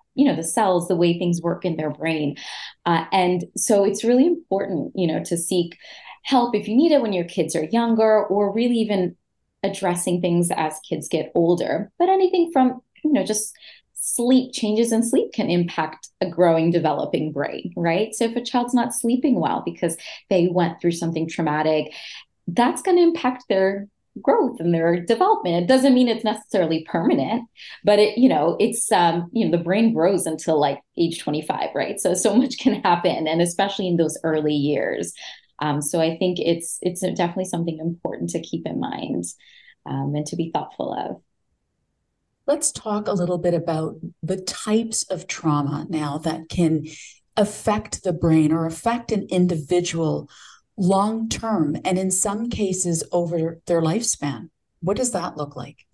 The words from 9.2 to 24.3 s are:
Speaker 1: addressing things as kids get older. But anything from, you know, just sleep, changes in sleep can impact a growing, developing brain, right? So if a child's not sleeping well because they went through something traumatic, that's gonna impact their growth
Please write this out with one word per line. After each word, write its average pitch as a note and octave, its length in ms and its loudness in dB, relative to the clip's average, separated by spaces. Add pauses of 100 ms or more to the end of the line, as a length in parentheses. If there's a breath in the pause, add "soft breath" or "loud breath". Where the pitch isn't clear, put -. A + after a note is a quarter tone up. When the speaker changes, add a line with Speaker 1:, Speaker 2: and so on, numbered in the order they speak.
Speaker 1:
addressing F3+ 580 -2
things F3 340 2
as D#3 240 -4 (100)
kids D3+ 200 -6
get - 260 -4
older. E3+ 640 2
But F4+ 100 2
anything F#4+ 440 2
from, B3+ 280 2 (220)
you D4+ 100 2
know, G3+ 120 2
just G#3 300 -4 (400 loud breath)
sleep, B3+ 580 0
changes A3+ 400 0
in A3+ 100 2
sleep - 300 0
can - 180 -2
impact F3 580 -2 (120)
a F#3 80 -2
growing, E3+ 420 4
developing D3+ 600 0
brain, D3 440 -6
right? F3 380 0
So - 100 -2
if A3+ 120 -2
a A#3+ 60 -4
child's B3 320 -2
not A#3+ 200 0
sleeping A#3+ 460 0
well D#3+ 240 -2
because E3+ 320 -4 (320 loud breath)
they F3+ 200 4
went E3+ 320 0
through E3+ 120 0
something E3 360 -4
traumatic, D#3 680 0 (520 loud breath)
that's A#3+ 360 0
gonna F4+ 200 4
impact E4 460 0
their G3 400 0 (340)
growth G4 380 2